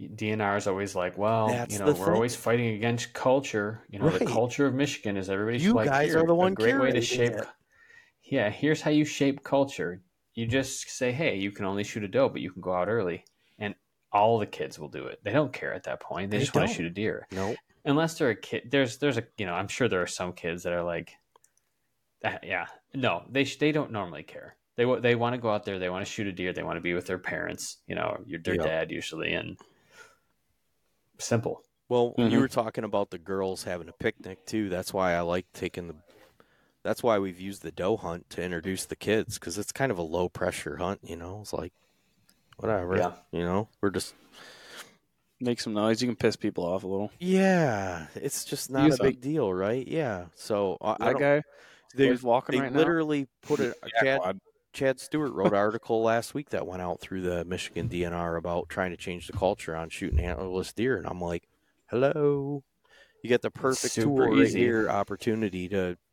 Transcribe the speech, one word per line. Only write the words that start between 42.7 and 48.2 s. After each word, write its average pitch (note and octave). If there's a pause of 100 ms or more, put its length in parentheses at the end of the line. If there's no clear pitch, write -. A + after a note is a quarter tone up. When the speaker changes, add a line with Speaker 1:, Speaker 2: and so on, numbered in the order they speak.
Speaker 1:
Yeah. F2 (180)
Speaker 2:
you E2+
know? G2 (120)
We're G2+
just - (1300)
Speaker 3:
Make B2
some A#2
noise. A2
You B2
can A2+
piss A2
people F#2
off F#2
a F#2
little. G2
Speaker 2:
Yeah, D3+
it's -